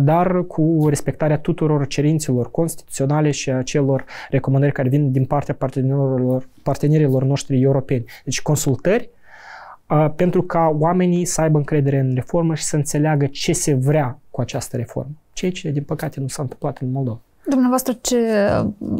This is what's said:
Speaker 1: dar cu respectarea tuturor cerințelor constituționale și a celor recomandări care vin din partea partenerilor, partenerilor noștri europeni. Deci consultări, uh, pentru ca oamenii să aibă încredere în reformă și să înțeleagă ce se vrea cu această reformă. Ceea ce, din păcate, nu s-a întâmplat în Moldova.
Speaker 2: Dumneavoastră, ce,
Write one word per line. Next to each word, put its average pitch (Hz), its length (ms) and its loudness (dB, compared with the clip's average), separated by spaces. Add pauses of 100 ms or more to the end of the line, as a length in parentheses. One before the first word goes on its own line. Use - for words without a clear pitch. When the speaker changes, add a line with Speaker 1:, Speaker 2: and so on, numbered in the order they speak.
Speaker 1:
dar 175 440 2
cu 160 440 2
respectarea 151 500 0
tuturor 156 480 0
cerințelor 143 640 0
constituționale 151 800 -2
și 139 200 -4
a 131 120 -2
celor 135 420 0 (260)
recomandări 135 420 2
care 127 160 -2
vin 139 240 2
din 131 120 2
partea 143 300 -2
partenerilor, 131 960 0 (140)
partenerilor 143 600 2
noștri 135 380 0
europeni. 135 420 2 (200)
Deci - 180 -6
consultări, 156 680 0 (800)
uh, 151 280 2
pentru 180 260 2
ca 165 360 0
oamenii 175 460 2
să - 160 -2
aibă 156 180 4
încredere 139 400 2
în 131 160 0
reformă 165 400 0
și 147 100 -6
să - 120 -2
înțeleagă 147 500 2
ce - 260 -2
se 151 220 0
vrea 131 440 0 (120)
cu - 100 -6
această - 360 -6
reformă. 131 360 -8 (200)
Ceea 185 180 -4
ce, 180 200 -6
din 143 120 -2
păcate, 147 380 -6
nu 135 80 -4
s-a - 140 -8
întâmplat 135 360 -6
în 127 140 -4
Moldova. 131 280 -4 (280)
Speaker 2:
Dumneavoastră, 254 520 2
ce, - 160 -2 (840)